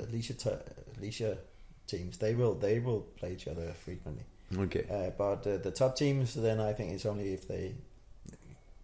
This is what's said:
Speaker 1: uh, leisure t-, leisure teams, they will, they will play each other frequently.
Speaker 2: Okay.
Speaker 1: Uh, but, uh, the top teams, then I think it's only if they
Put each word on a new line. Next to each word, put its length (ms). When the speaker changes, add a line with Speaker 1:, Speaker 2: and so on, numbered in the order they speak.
Speaker 1:
uh, 40
leisure 220
t-, 160
leisure 380
teams, 320
they 160
will, 200
they 240
will 220
play 320
each 160
other 240
frequently. 520
Speaker 2:
Okay. 340
Speaker 1:
Uh, 260
but, 300
uh, 100
the 160
top 240
teams, 380
then 260
I 140
think 180
it's 140
only 260
if 160
they 260